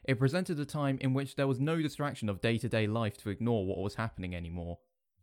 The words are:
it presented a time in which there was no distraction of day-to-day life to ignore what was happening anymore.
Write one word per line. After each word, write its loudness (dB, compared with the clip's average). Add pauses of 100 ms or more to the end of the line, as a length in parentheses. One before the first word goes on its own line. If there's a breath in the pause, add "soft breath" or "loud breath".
it 2
presented 2
a -2
time 0
in 2
which -2
there 2
was 2
no 2
distraction -2
of -2
day-to-day 2
life 0
to -6
ignore 0
what -2
was -2
happening -6
anymore. -6 (440)